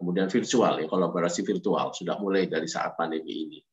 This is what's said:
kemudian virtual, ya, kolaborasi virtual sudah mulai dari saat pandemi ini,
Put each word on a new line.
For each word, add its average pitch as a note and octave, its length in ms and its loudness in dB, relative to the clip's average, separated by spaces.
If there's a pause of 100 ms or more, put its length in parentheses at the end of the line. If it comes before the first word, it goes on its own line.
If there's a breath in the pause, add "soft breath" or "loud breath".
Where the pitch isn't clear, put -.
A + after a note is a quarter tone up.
kemudian F2+ 320 0
virtual, G#2 480 4
ya, D#2 80 -4
kolaborasi F2+ 560 0
virtual F2 480 0
sudah F2 240 -4
mulai F#2+ 320 2
dari D#2+ 160 -2
saat D#2+ 320 -4
pandemi D#2+ 480 -4
ini, D2+ 160 -14 (120)